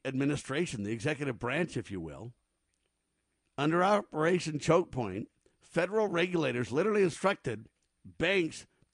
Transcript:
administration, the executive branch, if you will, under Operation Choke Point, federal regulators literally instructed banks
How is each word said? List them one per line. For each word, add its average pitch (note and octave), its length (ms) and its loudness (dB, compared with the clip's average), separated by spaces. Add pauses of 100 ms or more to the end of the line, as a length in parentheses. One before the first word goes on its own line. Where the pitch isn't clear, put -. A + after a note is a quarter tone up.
administration, C3+ 800 -2
the G2+ 100 -4
executive C3+ 460 -4
branch, C#3+ 380 -2
if A#2+ 140 -6
you F#2+ 100 -6
will, E2 320 -12 (1200)
under D#3+ 280 2
Operation F3 760 2
Choke E3 320 4
Point, G#2 380 -4 (320)
federal G3 480 0
regulators D#3+ 640 0
literally G3+ 300 2
instructed C#3+ 640 0 (380)
banks E3 640 -2 (280)